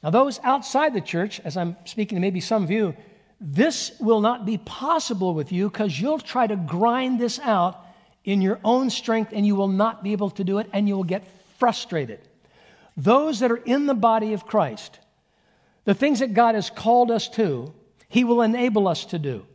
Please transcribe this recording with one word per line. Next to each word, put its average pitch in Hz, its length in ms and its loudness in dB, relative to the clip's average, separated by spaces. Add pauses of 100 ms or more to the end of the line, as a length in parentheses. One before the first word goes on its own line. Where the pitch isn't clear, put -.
now 151 80 -2
those 254 340 2
outside 269 500 0
the 202 60 -2
church, 180 400 -4
as 156 160 -8
I'm 175 200 -4 (100)
speaking 214 300 -4
to 175 40 0
maybe 185 200 0
some 220 220 0
of 165 80 -2
you, 202 240 0 (460)
this 196 580 0
will 220 220 2
not 233 240 0
be 208 140 -4
possible 240 760 -2
with 151 180 -4
you 185 200 0
'cause 190 280 -4
you'll 285 200 -2
try 247 280 -2
to 214 100 -2
grind 233 640 0
this 240 220 -4
out 190 460 -2 (380)
in 196 180 0
your 190 220 0
own 247 260 2
strength 220 420 -2
and 208 140 0
you 208 80 4
will 196 140 0
not 208 340 0
be 202 100 -4
able 202 160 -2
to 196 160 -6
do 196 140 0
it 208 160 -4
and 202 140 0
you 202 60 0
will 190 100 -2
get 185 200 -4 (320)
frustrated. 151 640 -2 (760)
Those 254 420 2
that 240 140 2
are 233 60 0
in 269 280 0
the 277 80 2
body 220 400 2
of 202 100 -8
Christ, 214 540 -2 (880)
the 202 100 4
things 277 240 2
that 233 160 0
God 226 220 6
has 180 120 -2
called 240 440 2
us 220 160 -2
to, 151 440 -2 (360)
he 247 160 2
will 233 180 4
enable 220 460 2
us 165 180 -2
to 170 140 -6
do. 127 340 -6